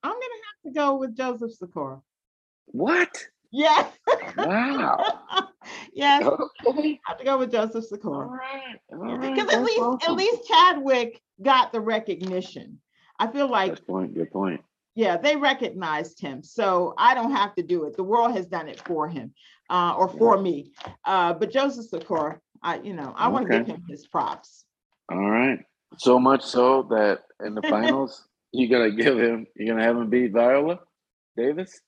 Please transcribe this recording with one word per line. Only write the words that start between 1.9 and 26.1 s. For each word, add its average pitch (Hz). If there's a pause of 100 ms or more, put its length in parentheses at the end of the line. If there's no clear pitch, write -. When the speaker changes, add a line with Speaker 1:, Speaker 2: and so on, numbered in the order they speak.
Speaker 2:
What? 320 (260)
Speaker 1:
Yeah. 302
<laughs> - (400)
Speaker 2:
Wow. 269 (460)
Speaker 1:
Yes. 285 (440)
Speaker 2:
Okay. 302
Speaker 1:
I -
have -
to 262
go 269
with 254
Joseph 220
Sikora. 185
Speaker 2:
All 247
right. 262 (140)
All 208
Speaker 1:
Yeah, 240
Speaker 2:
right. 254 (140)
Speaker 1:
because -
at 226
Speaker 2:
That's -
Speaker 1:
least, 453
Speaker 2:
awesome. 262
Speaker 1:
at -
least 453
Chadwick 277 (200)
got 254
the 233
recognition. 190 (380)
I 220
feel 277
like 190
Speaker 2:
Good -
point. -
Good -
point. 95 (340)
Speaker 1:
yeah, 190
they 294
recognized 180
him, 135
so 185
I 233
don't 247
have 202
to 175
do 165
it. 147
The 190
world 233
has 185
done 165
it -
for 160
him, 139 (360)
uh, 175
or 185
Speaker 2:
Yeah. -
Speaker 1:
for 220
me. 165 (340)
Uh, 175
but 208
Joseph 262
Sikora, 160 (220)
I, 170
you 196
know, -
I 220
wanna 262
Speaker 2:
Okay. -
Speaker 1:
give 240
him 180
his 143
props. - (460)
Speaker 2:
All 98
right. 120 (380)
So 127